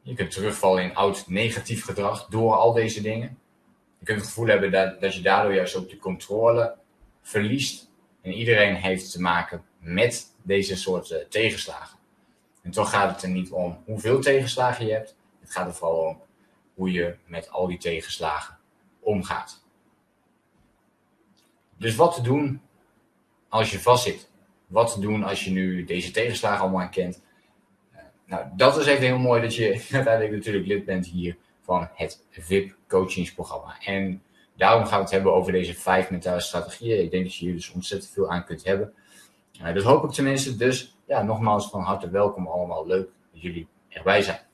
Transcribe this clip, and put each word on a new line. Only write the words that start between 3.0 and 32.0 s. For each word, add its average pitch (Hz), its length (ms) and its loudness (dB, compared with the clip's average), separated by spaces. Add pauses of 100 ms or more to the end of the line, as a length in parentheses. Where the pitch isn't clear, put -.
dingen. 110 380 -6 (600)
Je - 60 -20
kunt 107 120 -2
het 101 100 -6
gevoel 117 200 -4
hebben 98 240 4
dat, 95 300 2
dat 95 140 -2
je 90 60 -10
daardoor 98 320 4
juist 92 220 0
ook 92 140 -6
de - 80 -20
controle 113 800 0 (500)
verliest. - 640 -2 (300)
En 90 100 -10
iedereen 104 440 4
heeft 92 360 -4
te 87 100 -8
maken 85 420 -2 (160)
met 92 640 -2
deze 95 340 0
soort, 90 340 -4
eh, 78 140 -6
tegenslagen. - 720 -4 (640)
En 90 100 -12
toch 101 180 0
gaat 98 240 2
het - 100 -10
er 92 60 -4
niet 92 220 -2
om 90 340 -4
hoeveel 113 360 0
tegenslagen 127 640 2
je 107 80 0
hebt. 110 220 -6 (240)
Het - 120 -20
gaat 92 160 -4
er 87 60 -10
vooral 82 240 -2
om 80 240 -2 (520)
hoe 92 180 -2
je 87 240 -2 (100)
met 82 260 -12
al 92 160 -2
die 87 100 -6
tegenslagen 80 800 -6 (420)
omgaat. - 640 -4 (2250)
Dus 113 180 -2
wat 170 200 6
te 127 60 -6
doen 135 400 0 (880)
als 110 220 0
je 95 80 -6
vastzit? 120 500 2 (380)
Wat 113 260 2
te 101 60 -6
doen 104 240 0
als 98 200 -4
je 92 80 -4
nu 92 320 0
deze 85 280 -4
tegenslagen 110 480 0
allemaal 95 300 0
kent? 90 320 -4 (720)
Eh, - 80 -20 (260)
nou, 92 200 -8 (100)
dat 139 220 8
is 143 80 2
even 135 200 4
heel 127 120 4
mooi 123 240 4
dat 113 140 -2
je 110 140 2
<laughs> - 220 -4
uiteindelijk 113 440 2
natuurlijk 98 300 -2
lid 101 200 -2
bent 92 220 -2
hier 87 300 -6 (240)
van 82 320 -2
het - 360 -8